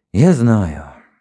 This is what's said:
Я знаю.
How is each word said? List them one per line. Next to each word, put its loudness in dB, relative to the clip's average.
Я 2
знаю. -2